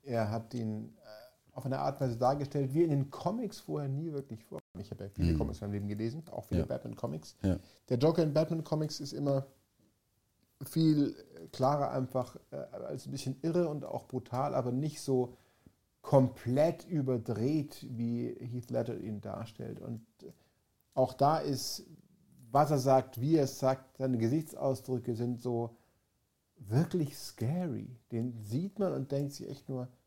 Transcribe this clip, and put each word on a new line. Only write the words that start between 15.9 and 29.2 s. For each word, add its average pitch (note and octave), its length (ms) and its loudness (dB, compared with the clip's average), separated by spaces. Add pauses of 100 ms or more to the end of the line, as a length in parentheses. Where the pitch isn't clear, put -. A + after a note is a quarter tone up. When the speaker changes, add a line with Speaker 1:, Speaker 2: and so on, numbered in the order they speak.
Speaker 1:
komplett C#3 840 4
überdreht, C3+ 1040 0
wie A#2+ 500 -2
Heath A#2+ 300 -8
Ledger A#2 280 -2
ihn G#2 240 -6
darstellt. A2 600 -10
Und A2+ 240 -10 (880)
auch C3 200 2
da D3 260 4
ist, C#3+ 460 -4 (680)
was D3 200 6
er D3 80 4
sagt, C3 400 4
wie D3+ 160 4
er C#3+ 100 6
es - 140 -6
sagt, - 380 0
seine C3 200 0
Gesichtsausdrücke B2+ 1000 0
sind A#2+ 260 -2
so A#2 340 -2 (840)
wirklich C#3+ 600 0
scary. B2+ 800 -4 (140)
Den A#2 220 -2 (100)
sieht C#3 360 -4
man F#3 140 0
und C3+ 180 -4
denkt C#3+ 220 -2